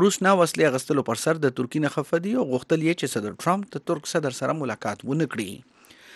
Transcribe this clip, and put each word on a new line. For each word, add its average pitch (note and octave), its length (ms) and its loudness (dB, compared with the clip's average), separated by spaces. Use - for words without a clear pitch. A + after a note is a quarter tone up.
روس G3 200 4
نه G3 160 6
وسلې D#3 300 2
اخیستلو C3 400 0
پر A2+ 120 -2
سر D#3+ 220 0
د B2+ 160 0
ترکي D3+ 240 -2
نه - 100 -2
خفه E3 300 0
دي G#3 100 -2
او A#3+ 100 0
غوښتل C3 420 0
یې E3 120 4
چې - 160 -4
صدر G#2 300 -6
ټرمپ F#3+ 320 0
د - 140 -16
ترک D3+ 220 -4
صدر D3 260 -2
سره C#3 220 -2
ملاقات A2 500 -6
ونه D3+ 240 0
کړي. G2+ 160 -6